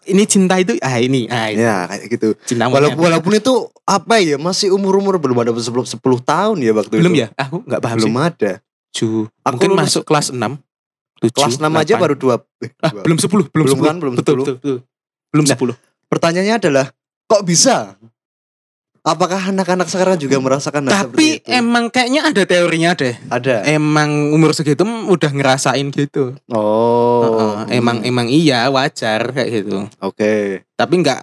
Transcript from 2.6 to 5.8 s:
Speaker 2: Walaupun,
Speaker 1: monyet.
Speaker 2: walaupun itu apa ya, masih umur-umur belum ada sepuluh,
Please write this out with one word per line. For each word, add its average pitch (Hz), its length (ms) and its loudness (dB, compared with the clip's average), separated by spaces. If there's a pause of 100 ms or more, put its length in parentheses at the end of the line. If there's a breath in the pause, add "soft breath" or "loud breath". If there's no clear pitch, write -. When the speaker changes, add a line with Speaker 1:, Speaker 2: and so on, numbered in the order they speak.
Speaker 2:
Walaupun, 139 260 2
Speaker 1:
monyet. 165 140 2
Speaker 2:
walaupun 165 240 0
itu 214 180 2 (320)
apa 190 340 0
ya, 151 200 2
masih 185 320 -2
umur-umur 196 480 2
belum 135 180 0
ada 120 160 2
sepuluh, 117 320 -4